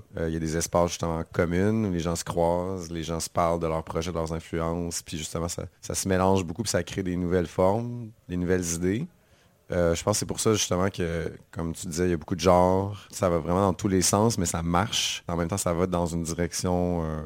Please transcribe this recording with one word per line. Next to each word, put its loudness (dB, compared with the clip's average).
Euh, -2
il -2
y -2
a -4
des -2
espaces, 2
justement, -4
communs 2
où 0
les 0
gens 0
se -4
croisent, -2
les -4
gens -4
se -6
parlent 2
de -2
leurs -2
projets, -4
de -4
leurs -4
influences, -4
puis -10
justement, -4
ça, -8
ça -6
se -4
mélange 4
beaucoup, -6
puis -4
ça 0
crée -6
des -2
nouvelles 2
formes, 0
des -4
nouvelles 0
idées. 0
Euh, 2
je -6
pense 2
que -2
c'est -4
pour -6
ça, 4
justement, 2
que, -4
comme -4
tu -12
disais, 0
il 2
y 2
a 0
beaucoup -4
de -2
genres. 4
Ça 0
va 4
vraiment 2
dans 4
tous -2
les 4
sens, 2
mais 0
ça -4
marche. 0
En -2
même 0
temps, -4
ça 0
va 2
dans 0
une -2
direction, -2
euh, -4